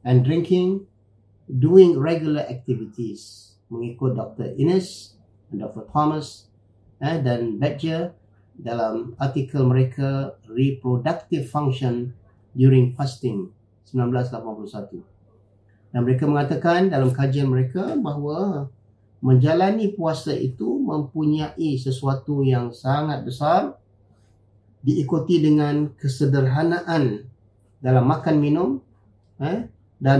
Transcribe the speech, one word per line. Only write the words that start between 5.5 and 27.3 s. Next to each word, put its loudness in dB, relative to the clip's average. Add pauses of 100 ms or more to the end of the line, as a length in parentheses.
Doktor -12
Thomas, -4 (520)
eh, -2
dan -2
Badger -4 (440)
dalam -6
artikel -2
mereka 0
Reproductive -4
Function -4 (380)
During 4
Fasting -6 (400)
sembilan -2
belas -2
lapan -10
puluh -14
satu. -14 (960)
Dan 0
mereka 2
mengatakan 2
dalam 2
kajian 0
mereka -2
bahawa -4 (560)
menjalani 4
puasa -4
itu -4
mempunyai -2
sesuatu -4
yang 0
sangat -2
besar, 0 (1040)
diikuti 0
dengan 2
kesederhanaan 0 (520)